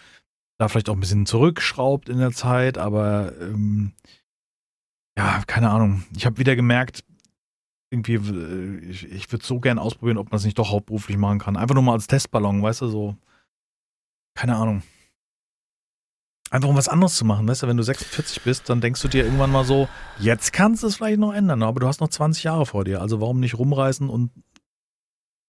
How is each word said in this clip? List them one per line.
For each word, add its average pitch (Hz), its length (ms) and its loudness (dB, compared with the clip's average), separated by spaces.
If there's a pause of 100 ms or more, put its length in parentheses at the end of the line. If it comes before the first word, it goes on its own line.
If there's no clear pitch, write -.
(580)
da 113 100 0
vielleicht 110 220 0
auch 104 60 -2
ein 95 40 -2
bisschen 98 260 2
zurückschraubt 139 840 0
in 123 80 -2
der 127 140 2
Zeit, 123 460 0
aber, 104 600 0
ähm, 104 540 -2 (1200)
ja, 101 300 0
keine 113 220 2
Ahnung. 101 340 2 (120)
Ich - 100 -4
hab 117 120 0
wieder 131 200 2
gemerkt, 120 480 0 (840)
irgendwie, 117 240 0
äh, 92 640 -6 (100)
ich, 90 200 -14
ich 95 220 -12
würd 117 120 -6
so 123 180 -4
gern 120 180 0
ausprobieren, 113 380 -2
ob 101 140 -8
man's 107 120 0
nicht 104 160 0
doch 107 120 0
hauptberuflich 101 460 -4
machen 101 220 2
kann. 101 180 -2
Einfach 123 180 0
nur 135 80 6
mal 123 100 4
als 113 140 -2
Testballon, 104 540 0
weißt 110 200 -2
du, 127 80 -2
so. 104 260 -4 (1200)
Keine 120 220 -2
Ahnung. 110 260 -2 (1700)
Einfach 131 180 2
um 143 60 6
was 139 140 4
anderes 175 260 4
zu 120 100 0
machen, 107 220 2
weißt 127 160 0
du, 131 40 -2
wenn 120 100 2
du 117 60 2
sechsundvierzig - 580 -6
bist, - 280 -2
dann 120 120 2
denkst 120 220 -2
du - 40 -2
dir 131 160 2
irgendwann 135 280 2
mal 135 140 4
so, 135 220 4 (300)
jetzt 110 340 0
kannst 220 320 4
du 233 40 -2
es 202 80 0
vielleicht 214 240 0
noch 208 140 2
ändern, 185 280 2
aber 113 180 0
du 127 80 2
hast 139 140 -2
noch 156 80 2
zwanzig 156 340 0
Jahre 160 220 0
vor 101 200 -2
dir, 95 160 -2
also 107 200 -2
warum 123 180 0
nicht 120 180 0
rumreißen 135 520 0
und 120 220 -2 (1160)